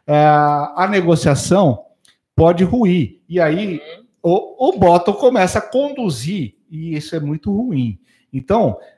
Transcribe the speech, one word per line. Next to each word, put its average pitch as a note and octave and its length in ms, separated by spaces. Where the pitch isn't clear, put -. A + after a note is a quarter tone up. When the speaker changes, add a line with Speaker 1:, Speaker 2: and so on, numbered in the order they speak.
Speaker 1:
eh, D3 80
a D3 760
negociação E3+ 960
pode E3+ 300
ruir. F3+ 640
E F3 100
aí, E3+ 420
Speaker 2:
Uhum. E3+ 100
Speaker 1:
o, - 360
o F#4+ 80
bottom F3 360
começa G#3+ 460
a - 20
conduzir, G3 960
e D#3+ 260
isso D3+ 200
é D#3+ 40
muito D3+ 360
ruim. C#3+ 420
Então, D3+ 440